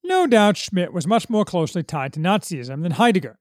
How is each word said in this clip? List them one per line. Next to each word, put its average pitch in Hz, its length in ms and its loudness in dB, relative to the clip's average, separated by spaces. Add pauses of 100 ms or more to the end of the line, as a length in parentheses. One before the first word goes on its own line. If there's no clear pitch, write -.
No 370 240 2
doubt 214 300 4
Schmitt 175 360 -4
was 151 140 -4
much 220 240 0
more 214 140 2
closely 170 380 -2
tied 143 320 -6
to 156 60 -6
Nazism 156 640 -4
than 170 100 -2
Heidegger. 185 480 2